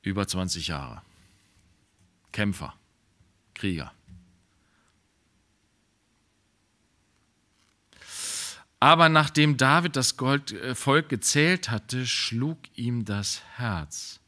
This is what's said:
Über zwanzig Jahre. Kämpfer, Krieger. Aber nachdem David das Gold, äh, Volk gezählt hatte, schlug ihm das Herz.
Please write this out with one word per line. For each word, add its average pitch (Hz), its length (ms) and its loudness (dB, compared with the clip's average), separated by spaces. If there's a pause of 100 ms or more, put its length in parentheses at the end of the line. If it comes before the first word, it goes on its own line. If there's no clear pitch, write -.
Über 98 260 -2
zwanzig 90 420 -4
Jahre. 69 320 -10 (1300)
Kämpfer, 101 420 -2 (800)
Krieger. 87 380 -6 (4000)
Aber 160 300 8
nachdem 151 480 4
David 151 380 4
das 131 220 0
Gold, 139 360 -2
äh, 123 200 -6
Volk 147 340 2
gezählt 151 600 0
hatte, 123 380 -4
schlug 127 500 -4 (160)
ihm 117 320 -4
das 101 380 -4 (120)
Herz. 95 720 -8